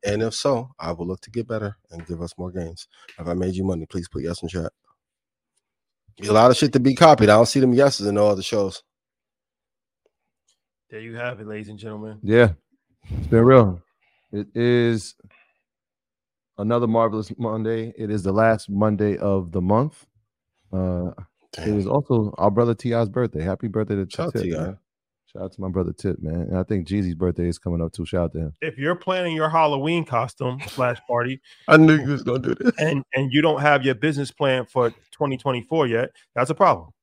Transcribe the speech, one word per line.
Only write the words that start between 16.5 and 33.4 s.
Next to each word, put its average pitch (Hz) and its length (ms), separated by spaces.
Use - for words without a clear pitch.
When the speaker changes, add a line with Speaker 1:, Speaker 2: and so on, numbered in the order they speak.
Speaker 3:
another 117 300
marvelous 110 500
Monday. 113 600
It 107 140
is 101 120
the 95 80
last 110 380
Monday 104 480
of 95 340
the 90 100
month. 110 440
Uh, 90 400
it 82 120
Speaker 1:
Damn. 104 140
Speaker 3:
is 95 80
also 120 500
our 98 140
brother 117 220
T 117 200
I's 117 160
birthday. 107 320
Happy 95 260
birthday 104 280
to 98 140
Speaker 1:
Shout 165 180
out - 60
Speaker 3:
Tip, 107 100
Speaker 1:
T 85 120
I. - 40
Speaker 3:
man. 92 180
Shout - 160
out 95 100
to - 80
my 95 80
brother 90 240
Tip, - 280
man. 82 200
And 92 160
I 92 60
think 92 240
Jeezy's 95 280
birthday 87 320
is 85 100
coming 85 240
up 82 120
too. 85 120
Shout 87 200
out 80 80
to 82 60
him. 78 220
Speaker 2:
If 156 160
you're 151 180
planning 180 400
your 156 140
Halloween 156 560
costume 123 640
slash 123 400
party 123 340
Speaker 1:
I 156 100
knew 156 200
you 139 140
was 127 120
gonna 123 160
do 123 160
this. - 240
Speaker 2:
and, 151 240
and 131 180
you 151 80